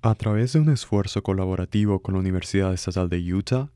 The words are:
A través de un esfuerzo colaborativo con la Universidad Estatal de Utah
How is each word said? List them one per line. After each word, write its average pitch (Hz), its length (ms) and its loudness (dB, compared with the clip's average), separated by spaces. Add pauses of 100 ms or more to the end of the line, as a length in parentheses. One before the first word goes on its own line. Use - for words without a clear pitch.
A 110 120 2
través 113 360 0
de 156 60 4
un 156 100 4
esfuerzo 104 540 0
colaborativo 95 760 0
con 95 140 -4
la 95 60 0
Universidad 95 540 0
Estatal 90 340 -2
de 87 240 -2
Utah 127 440 -2